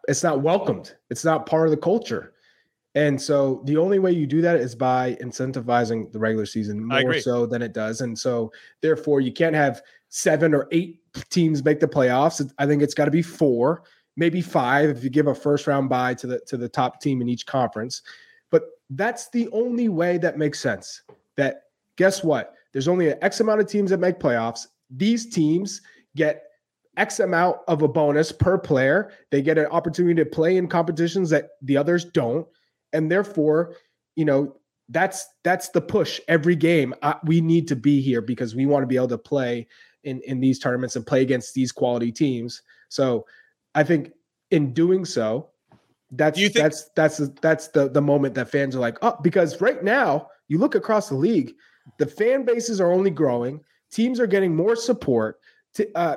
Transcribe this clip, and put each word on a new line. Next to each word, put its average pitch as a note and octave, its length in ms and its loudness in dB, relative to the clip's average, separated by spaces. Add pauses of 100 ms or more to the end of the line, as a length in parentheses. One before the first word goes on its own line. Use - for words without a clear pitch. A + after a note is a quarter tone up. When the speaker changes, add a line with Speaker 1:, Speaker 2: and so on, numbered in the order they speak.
Speaker 1:
it's C#3 140 0
not D3+ 200 0
welcomed. D3+ 520 0 (160)
It's B2 160 -6
not D#3+ 200 0
part D#3+ 200 2
of D#3 60 2
the D3+ 60 2
culture. E3 560 -4 (600)
And C#3+ 280 2
so C3+ 440 0
the D3 120 0
only F#3+ 220 2
way F#3 120 4
you E3 140 0
do D3 160 0
that E3+ 160 4
is A#2+ 180 -4
by B2+ 460 0
incentivizing A#2+ 880 -2
the A2 80 -10
regular A2 260 0
season G#2+ 340 -6 (120)
Speaker 2:
I C3+ 100 2
Speaker 1:
more B2+ 100 0
Speaker 2:
agree. C3+ 100 0
Speaker 1:
so A#2+ 240 0
than A#2 160 -4
it A2+ 120 -8
does. A2+ 280 -6
And A#2 160 -6
so A#2 340 -4 (300)
therefore D3+ 400 2
you B2+ 100 -2
can't E3 240 0
have C#3+ 260 0 (280)
seven D#3 440 2
or C#3+ 180 0
eight E3+ 280 -2 (300)
teams D#3 340 2
make D#3 160 2
the D#3+ 80 4
playoffs. C#3 600 2 (100)
I C#3+ 80 0
think D3 160 2
it's D3 140 0
gotta C#3+ 160 0
be E3 100 2
four, D3 600 0 (320)
maybe E3+ 260 0
five D3 480 2
if B2 140 -4
you C3 80 -4
give C#3+ 160 2
a C3+ 80 2
first C#3+ 320 -2
round C#3 220 0
bye B2+ 260 0
to B2 100 -12
the, B2 220 -6
to C3 100 -6
the A#2+ 100 -6
top B2+ 320 -2
team C3 220 -2
in A#2+ 80 -2
each A#2+ 160 -4
conference. A#2+ 560 -4 (480)
But D#3+ 140 4 (260)
that's G#3 400 -6
the A#3 200 -2
only A#3+ 400 -2
way F3 280 0
that D#3+ 220 -2
makes D3 200 -2
sense. - 440 -6 (320)
That C#3 300 -2 (320)
guess F#3+ 260 2
what? E3 320 -2 (180)
There's C3+ 140 -4
only F3 220 2
an C#3 120 -2
X G3 200 0
amount A3 200 2
of G#3 60 -2
teams G3+ 240 0
that F#3+ 80 0
make F3+ 180 0
playoffs. A#2 480 -2 (240)
These G#3+ 400 -2
teams F3 540 -2 (320)
get D3+ 300 -2 (500)
X G#3+ 240 -2
amount F3+ 380 2 (100)
of D#3 160 0
a D3+ 40 6
bonus D3 440 2
per - 260 2
player. D3+ 540 0 (180)
They C#3 140 0
get D#3+ 160 2
an D3 80 2
opportunity E3+ 560 0
to D3+ 40 -2
play E3 300 2
in F#3 100 -2
competitions E3+ 640 0
that D3 200 0 (120)
the C3+ 160 0
others E3+ 260 2
don't. D3+ 440 -2 (460)
And D#3 180 0
therefore, E3+ 640 0 (400)
you D#3+ 80 0
know, C#3+ 320 0 (340)
that's, F3+ 380 -2 (160)
that's F3+ 260 -2
the E3+ 120 0
push E3 480 -2
every E3 260 2
game. D3+ 460 2
Uh, D3+ 140 0 (100)
we E3 160 4
need E3 260 2
to D3 80 -2
be C#3 260 2
here B2+ 200 0
because A2+ 340 -6
we C3+ 100 0
wanna C#3 220 2
be B2+ 80 -2
able B2 140 0
to A#2 80 -4
play B2 500 -4 (380)
in, C3 160 -8
in C3 180 -6
these C3 180 2
tournaments B2 380 -4
and A#2+ 100 -8
play C3 160 2
against B2+ 320 -2
these C3 200 -2
quality A#2+ 400 -2
teams. B2 480 -4 (260)
So B2+ 400 -2 (480)
I D#3 80 4
think C#3+ 280 0 (400)
in C#3+ 220 2
doing F3+ 300 2
so, A#2+ 460 -4 (640)
that's, D3+ 260 0
Speaker 2:
Do F#3+ 60 2
you G#3 60 4
think A3+ 140 2
Speaker 1:
that's, D3+ 320 -2
that's, D#3 220 2 (240)
that's D#3+ 260 0
the, C#3 220 2
the D3 120 2
moment C#3+ 340 0
that B2 140 -4
fans C#3 240 -2
are C3 60 -4
like, A#2 220 -2
"Oh," A#3 200 0
because E3+ 380 2
right G3+ 240 0
now G3+ 460 0 (180)
you D3+ 100 -2
look G3+ 160 2
across G#3+ 360 0
the C#3 60 -4
league, D3+ 380 0 (460)
the C#3+ 80 0
fan B3 380 0
bases A#3 340 -2
are F3 140 4
only F#3+ 180 2
growing. C3+ 480 -2 (320)
Teams A#3+ 280 -2
are A#3+ 80 2
getting F#3 280 2
more G#3 220 0
support. A#2 640 -2 (320)
T-, G#3+ 220 -2
uh, E3 220 0